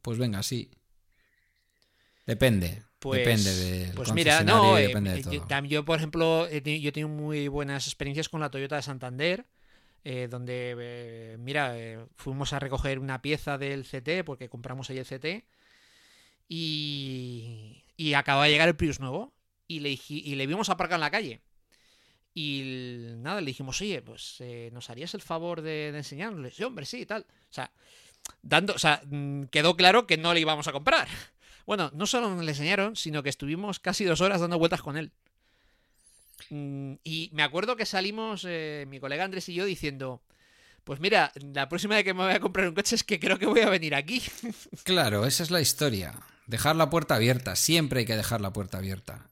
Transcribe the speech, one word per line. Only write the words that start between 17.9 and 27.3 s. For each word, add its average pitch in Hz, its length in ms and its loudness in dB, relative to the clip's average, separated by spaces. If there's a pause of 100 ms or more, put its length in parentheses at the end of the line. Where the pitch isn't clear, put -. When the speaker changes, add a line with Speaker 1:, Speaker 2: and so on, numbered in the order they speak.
Speaker 2:
y 156 160 2
acaba 143 320 6
de 151 60 8
llegar 156 180 8
el 165 60 4
Prius 143 240 0
nuevo, 147 340 -6 (340)
y 165 120 -8
le 147 120 -4
diji-, 147 320 -8
y 143 120 -6
le 135 120 -2
vimos 196 220 0
aparcado 175 280 0
en 160 40 -2
la 147 100 0
calle. 165 300 -4 (920)
Y 147 280 -4
l-, 123 560 -10
nada, 165 240 -6
le 147 60 -4
dijimos, 131 340 -6
"Oye, 190 200 -4
pues, - 400 -16
eh, 120 320 -12
¿nos 123 160 -14
harías 127 260 -10
el 190 60 -12
favor 165 400 -6
de, 151 300 -6
de 147 80 -8
enseñárnoslo?". 147 520 -10
"Sí, 196 120 -8
hombre, 226 220 -6
sí", 247 160 -8
y - 40 -10
tal. 214 180 -8 (280)